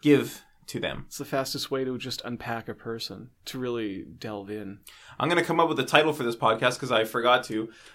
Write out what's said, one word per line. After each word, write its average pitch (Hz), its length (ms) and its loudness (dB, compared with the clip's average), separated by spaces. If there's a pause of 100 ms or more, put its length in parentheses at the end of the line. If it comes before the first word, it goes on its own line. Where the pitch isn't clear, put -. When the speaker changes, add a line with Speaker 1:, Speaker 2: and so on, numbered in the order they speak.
Speaker 1:
give 135 400 4 (240)
to - 140 -8
them. 135 280 -4
Speaker 2:
It's - 120 -14
the 143 60 -8
fastest 135 440 -4
way 135 160 -2
to 127 140 -4
just 127 260 -8
unpack 117 420 -8
a 113 60 -8
person, 113 560 -10 (160)
to 131 140 -10
really 117 440 -4 (140)
delve 104 320 -10
in. 101 300 -10 (400)
Speaker 1:
I'm 156 100 0
gonna 175 140 4
come 165 160 0
up 165 100 6
with 135 100 -2
a 127 60 2
title 156 280 6
for 147 100 -4
this 117 120 0
podcast 120 440 2
'cause 123 120 -2
I 113 120 4
forgot 123 420 4
to. 110 240 -4 (260)